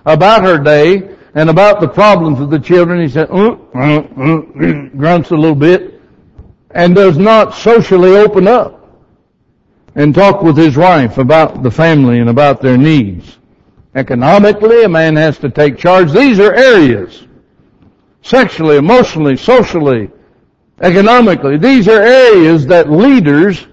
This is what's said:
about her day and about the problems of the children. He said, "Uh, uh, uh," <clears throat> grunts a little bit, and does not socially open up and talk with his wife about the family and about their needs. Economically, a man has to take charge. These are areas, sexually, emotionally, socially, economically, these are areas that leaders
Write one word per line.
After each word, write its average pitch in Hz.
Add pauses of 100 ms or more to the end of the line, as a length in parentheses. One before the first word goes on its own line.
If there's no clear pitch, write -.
about 185
her 180
day 151 (180)
and 156
about 196
the 160
problems 175
of 143
the 156
children. 175
He 160
said, 147
"Uh, 214 (180)
uh, 127
uh," 147 (520)
<clears throat> 139
grunts 160
a 175
little 156
bit, 175 (760)
and 175
does 190
not 214
socially 190
open 208
up - (920)
and 147
talk 196
with 156
his 156
wife 156
about 139
the 127
family 143
and 117
about 139
their 127
needs. 127 (560)
Economically, 202
a 214
man 160
has 156
to 143
take 143
charge. 175
These 240
are 202
areas, 175 (960)
sexually, 160
emotionally, 156
socially, 151 (720)
economically, 185
these 214
are 220
areas 202
that 160
leaders 180